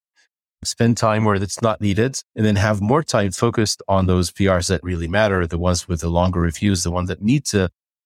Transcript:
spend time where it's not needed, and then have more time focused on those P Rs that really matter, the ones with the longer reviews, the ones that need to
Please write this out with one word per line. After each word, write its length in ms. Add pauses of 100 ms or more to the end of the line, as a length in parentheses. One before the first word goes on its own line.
(640)
spend 320
time 280
where 120
it's 260
not 180
needed, 380 (160)
and 100
then 120
have 240
more 240
time 260
focused 560
on 200
those 260
P 160
Rs 180
that 160
really 240
matter, 400
the 120
ones 280
with 140
the 80
longer 320
reviews, 420
the 80
ones 180
that 140
need 240
to 240 (360)